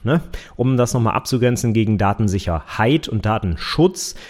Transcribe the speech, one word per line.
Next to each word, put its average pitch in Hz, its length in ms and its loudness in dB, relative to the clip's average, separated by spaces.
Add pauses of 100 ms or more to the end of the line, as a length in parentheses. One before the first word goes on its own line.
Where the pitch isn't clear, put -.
ne? 156 200 2 (340)
Um 131 200 0
das 123 200 2
nochmal 120 180 2
abzugrenzen 120 600 0
gegen 110 260 2
Datensicherheit 101 1080 0
und 107 200 -2
Datenschutz. 107 880 0 (140)